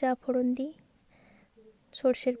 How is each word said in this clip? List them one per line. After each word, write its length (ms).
যা 100
ফোড়ন 260
দিই, 160
সর্ষের 460